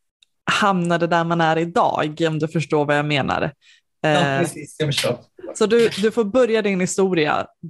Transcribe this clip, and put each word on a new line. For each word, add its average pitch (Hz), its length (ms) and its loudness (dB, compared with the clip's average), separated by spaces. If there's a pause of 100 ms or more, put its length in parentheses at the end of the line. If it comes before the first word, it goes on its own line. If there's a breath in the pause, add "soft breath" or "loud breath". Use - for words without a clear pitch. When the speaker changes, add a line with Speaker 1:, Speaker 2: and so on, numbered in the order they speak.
(500)
Speaker 1:
hamnade 175 560 0
där 165 180 2
man 170 160 0
är 160 180 2
idag, 165 680 -2
om 156 100 -2
du 156 100 -2
förstår 151 360 0
vad 147 140 2
jag 147 80 -2
menar. 135 460 -2 (480 soft breath)
Speaker 2:
Ja, 156 80 0
Speaker 1:
Eh, 143 320 2
Speaker 2:
precis, 147 380 -6
jag 151 100 -2
förstår. - 300 -2 (360)
Speaker 1:
så 214 120 0
du, 226 220 4
du 208 220 0
får 226 140 0
börja 220 380 2
din 196 180 0
historia 180 680 0 (240)